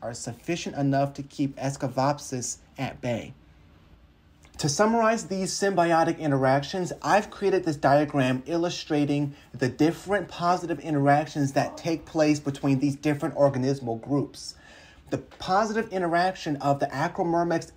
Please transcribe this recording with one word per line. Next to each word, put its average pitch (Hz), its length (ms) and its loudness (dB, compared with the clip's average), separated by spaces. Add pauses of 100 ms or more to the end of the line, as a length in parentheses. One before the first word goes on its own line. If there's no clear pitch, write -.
are 117 140 -8
sufficient 165 600 -6
enough 139 380 2
to - 100 -10
keep 139 320 -4
Escovopsis 135 1000 -2 (200)
at 101 220 -6
bay. 117 340 -6 (1200)
To 156 100 0
summarize 220 580 2
these 190 260 -4
symbiotic 170 680 2
interactions, 143 760 0 (100)
I've 196 280 2
created 190 340 0
this 151 120 0
diagram 143 720 4
illustrating 147 880 0 (180)
the 127 160 0
different 170 600 0
positive 170 520 0
interactions 143 720 2
that 131 240 0
take 165 300 -4
place 151 340 4
between 139 400 0
these 143 160 0
different 151 400 -2
organismal 127 640 2
groups. - 540 -4 (560)
The 139 80 -4
positive 214 720 -2
interaction 175 680 0
of 139 240 0
the 143 60 0
Acromyrmex 170 920 -2